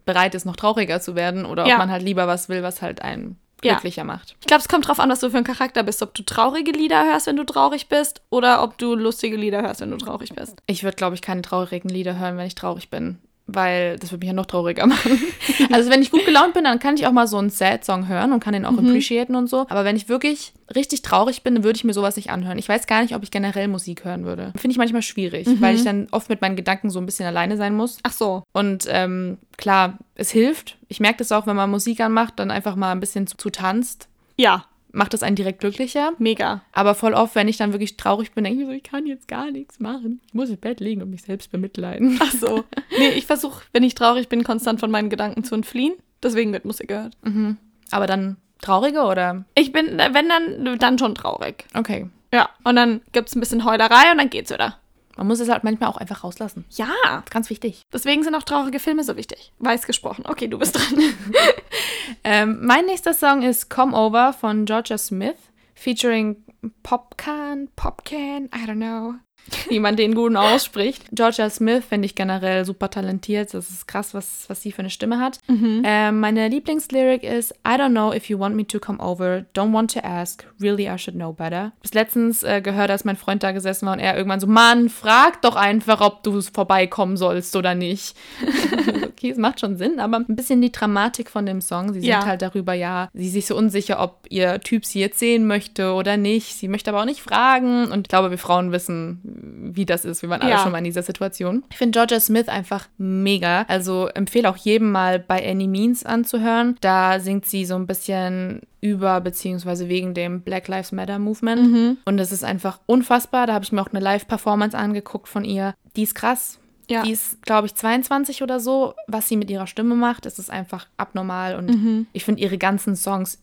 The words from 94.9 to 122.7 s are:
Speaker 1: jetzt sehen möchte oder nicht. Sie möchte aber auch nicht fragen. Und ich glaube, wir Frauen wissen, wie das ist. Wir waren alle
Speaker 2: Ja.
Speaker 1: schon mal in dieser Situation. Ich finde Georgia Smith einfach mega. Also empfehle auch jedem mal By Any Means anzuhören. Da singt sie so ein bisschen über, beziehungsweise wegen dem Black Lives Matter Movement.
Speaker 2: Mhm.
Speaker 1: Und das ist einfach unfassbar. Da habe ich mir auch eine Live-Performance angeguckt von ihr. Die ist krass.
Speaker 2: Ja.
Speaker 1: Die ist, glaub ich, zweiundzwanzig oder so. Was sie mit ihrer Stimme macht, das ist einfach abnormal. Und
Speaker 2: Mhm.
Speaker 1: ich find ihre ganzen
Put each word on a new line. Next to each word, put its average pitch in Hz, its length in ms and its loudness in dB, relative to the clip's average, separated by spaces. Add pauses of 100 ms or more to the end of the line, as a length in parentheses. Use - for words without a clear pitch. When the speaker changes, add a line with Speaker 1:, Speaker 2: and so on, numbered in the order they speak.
Speaker 1:
jetzt 202 180 -2
sehen 233 300 4
möchte 202 460 -2
oder 190 220 0
nicht. 208 380 0
Sie 190 140 -8
möchte 208 220 -4
aber 208 100 0
auch 220 40 0
nicht 285 160 -4
fragen. 247 680 2
Und 196 160 -4
ich - 20 -20
glaube, 185 220 4
wir 180 80 -4
Frauen 180 320 0
wissen, 175 500 -4 (540)
wie 196 120 -2
das 175 180 -2
ist. 170 180 -8
Wir 170 60 -6
waren 175 120 -2
alle 254 120 2
Speaker 2:
Ja. 208 80 6
Speaker 1:
schon 190 100 2
mal 170 80 -2
in 175 60 -4
dieser 175 180 -4
Situation. 190 680 -4
Ich - 80 -14
finde 233 200 2
Georgia 233 220 4
Smith 226 280 2
einfach 196 380 -6 (100)
mega. 190 680 0
Also 185 400 0
empfehle 202 420 0
auch 185 80 0
jedem 214 360 2
mal 185 260 2
By 185 260 -2
Any 190 220 -2
Means 214 400 0
anzuhören. 233 760 0
Da 185 380 4
singt 190 280 -2
sie 190 180 -2
so 180 100 -4
ein 185 140 -4
bisschen 185 720 -4 (200)
über, 190 400 0
beziehungsweise 180 680 -4
wegen 180 260 -2
dem 175 280 -6
Black 185 260 -6
Lives 190 240 -8
Matter 190 260 -6
Movement. 220 420 0 (120)
Speaker 2:
Mhm. 233 320 4
Speaker 1:
Und 202 140 2
das 185 120 -2
ist 190 140 -6
einfach 185 420 -4
unfassbar. 247 640 2
Da 220 60 2
habe 196 100 -2
ich - 80 -12
mir 196 100 0
auch - 80 -8
eine 196 100 -4
Live-Performance 208 800 0
angeguckt 208 480 -6
von 202 180 -6
ihr. 196 300 -4 (220)
Die 214 80 0
ist - 100 -4
krass. - 460 -4 (300)
Speaker 2:
Ja. 226 120 0
Speaker 1:
Die 220 100 -2
ist, - 300 -6
glaub 214 240 2
ich, - 80 -8
zweiundzwanzig 262 680 -2
oder 254 180 -2
so. 262 340 0 (140)
Was 220 200 -4
sie 220 80 0
mit 208 140 -2
ihrer 190 160 -6
Stimme 233 280 0
macht, 240 300 0
das - 140 -12
ist 190 120 -14
einfach 185 360 -10 (100)
abnormal. 185 600 -6
Und 180 120 -6
Speaker 2:
Mhm. 220 460 2
Speaker 1:
ich 185 100 -8
find 214 160 0
ihre 196 160 -2
ganzen 196 400 0